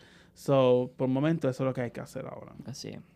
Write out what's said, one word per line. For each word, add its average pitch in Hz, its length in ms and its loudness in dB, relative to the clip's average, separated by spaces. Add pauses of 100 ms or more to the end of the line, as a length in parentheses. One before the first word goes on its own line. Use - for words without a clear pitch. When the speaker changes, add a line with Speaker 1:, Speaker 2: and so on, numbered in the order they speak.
(340)
Speaker 1:
So, 127 640 4
por 131 120 0
el 131 60 2
momento, 151 340 2
eso 127 140 -2
es 135 40 0
lo 131 60 -2
que 127 80 -6
hay 120 100 -4
que - 100 -12
hacer 131 260 -12
ahora. - 260 -14 (140)
Speaker 2:
Así - 220 -12
es. - 100 -12 (180)